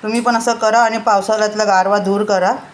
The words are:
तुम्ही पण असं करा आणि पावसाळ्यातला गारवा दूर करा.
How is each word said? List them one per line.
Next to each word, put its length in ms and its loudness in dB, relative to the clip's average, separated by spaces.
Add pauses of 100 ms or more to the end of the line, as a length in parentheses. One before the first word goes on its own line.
तुम्ही 180 -2
पण 160 0
असं 180 0
करा 240 2
आणि 200 0
पावसाळ्यातला 640 0
गारवा 340 2
दूर 260 0
करा. 280 0 (220)